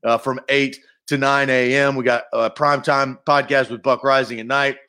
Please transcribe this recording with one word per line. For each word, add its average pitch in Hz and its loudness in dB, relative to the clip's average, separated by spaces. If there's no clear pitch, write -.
uh, 117 2
from 127 -4
eight 139 0
to 147 -2
nine 139 2
A 127 2
M. 139 2
We 127 -4
got 120 0
a 113 0
primetime 139 0
podcast 139 2
with 113 -10
Buck 127 0
Rising 131 0
at 113 -12
night. 139 -2